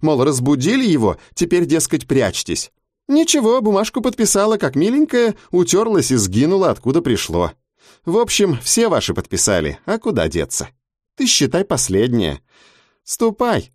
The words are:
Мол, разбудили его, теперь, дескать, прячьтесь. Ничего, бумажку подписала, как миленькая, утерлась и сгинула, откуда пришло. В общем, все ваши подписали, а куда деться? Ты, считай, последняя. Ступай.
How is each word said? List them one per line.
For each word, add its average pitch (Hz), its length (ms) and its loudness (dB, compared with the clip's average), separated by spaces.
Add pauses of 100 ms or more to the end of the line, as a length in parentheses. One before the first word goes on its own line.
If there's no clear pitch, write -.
Мол, 147 240 2
разбудили 143 600 0
его, 113 320 0 (160)
теперь, 175 320 0
дескать, 156 400 -2
прячьтесь. 110 680 -2 (340)
Ничего, 277 540 2
бумажку 214 400 0
подписала, 214 560 0
как 135 200 -2
миленькая, 240 580 2 (160)
утерлась 180 600 2
и 127 40 2
сгинула, 139 540 2
откуда 131 320 0
пришло. 87 500 -2 (540)
В 175 100 0
общем, 202 460 0
все 226 260 2
ваши 127 240 0
подписали, 87 720 -2
а 214 140 -4
куда 120 300 -2
деться? - 400 -6 (480)
Ты, 269 100 -2
считай, 170 380 0
последняя. 123 760 -2 (640)
Ступай. 226 720 -2